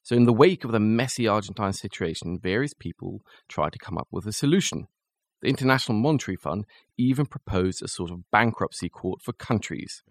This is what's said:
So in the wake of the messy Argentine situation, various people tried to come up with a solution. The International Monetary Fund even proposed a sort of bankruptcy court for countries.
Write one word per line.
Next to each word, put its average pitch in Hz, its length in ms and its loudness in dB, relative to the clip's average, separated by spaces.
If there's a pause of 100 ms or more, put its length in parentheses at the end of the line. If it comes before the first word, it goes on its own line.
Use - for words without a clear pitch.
So - 100 -2
in 120 120 8
the 120 80 8
wake 151 320 6
of 117 80 -2
the 110 80 4
messy 117 440 2
Argentine 104 460 0
situation, 90 680 -6
various 101 360 -2
people 92 480 -10 (260)
tried 76 240 -2
to - 80 -14
come 87 180 -8
up - 140 -8
with 90 140 -6
a 107 80 -6
solution. 147 540 0 (540)
The - 60 -2
International 131 500 2
Monetary 120 380 0
Fund 90 300 -4 (320)
even 131 280 2
proposed 92 560 -2
a - 60 -10
sort 87 240 -8
of 90 180 -14
bankruptcy 104 600 0
court - 340 -8
for - 80 -10
countries. - 800 -6